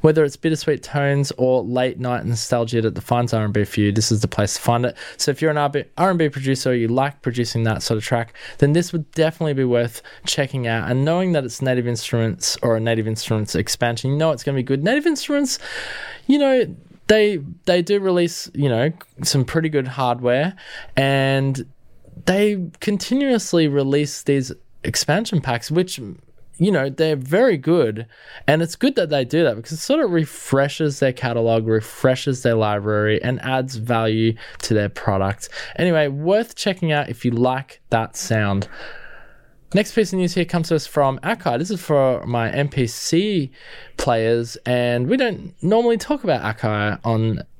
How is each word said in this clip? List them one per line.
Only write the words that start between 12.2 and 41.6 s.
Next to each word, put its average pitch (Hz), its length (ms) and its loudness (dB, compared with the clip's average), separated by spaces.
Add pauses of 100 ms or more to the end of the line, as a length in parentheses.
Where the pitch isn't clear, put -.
or 117 140 2
a 110 40 0
Native 113 280 0
Instruments 107 460 -2
expansion, - 560 -2
you 143 80 0
know 160 120 2
it's 131 140 -4
gonna 139 100 -2
be 131 80 0
good. 135 220 -2
Native 285 220 2
Instruments, 285 520 -2 (680)
you 277 120 4
know, 262 280 4 (400)
they, 214 320 4 (260)
they 180 160 4
do 202 180 0
release, 175 540 0
you 143 160 0
know, 123 240 2 (300)
some 131 240 2
pretty 160 240 0
good 139 180 -2
hardware, 127 680 0 (400)
and 135 680 2 (640)
they 196 420 0 (120)
continuously 214 880 0
release 139 560 0
these 139 280 0 (320)
expansion 185 560 0
packs, 120 300 -4
which, 180 280 -2 (600)
you 185 120 2
know, 139 200 2
they're 156 260 0
very 175 400 2
good. 123 500 0 (400)
And 156 140 4
it's 170 160 -4
good 269 200 2
that 175 120 2
they 143 160 2
do 160 200 2
that 117 120 2
because 117 160 -12
it 160 60 -8
sort 302 260 0
of 196 60 0
refreshes 143 880 0
their 131 160 2
catalog, 113 520 0
refreshes 123 760 0
their 117 140 2
library, 107 640 2
and 127 200 -4
adds 131 340 -2
value 113 580 2 (240)
to - 160 -2
their 104 160 2
product. 98 580 -2 (280)
Anyway, 160 320 2
worth 175 460 0
checking 180 380 -2
out 147 160 0
if - 160 -10
you 123 60 4
like 127 580 -2
that 113 260 0
sound. 101 540 0 (1080)
Next 208 200 0
piece 208 200 0
of 190 40 0
news 180 140 0
here 175 140 0
comes 170 220 -2
to 165 80 2
us 151 100 -2
from 135 320 2
Akai. 170 400 -2
This 180 120 -4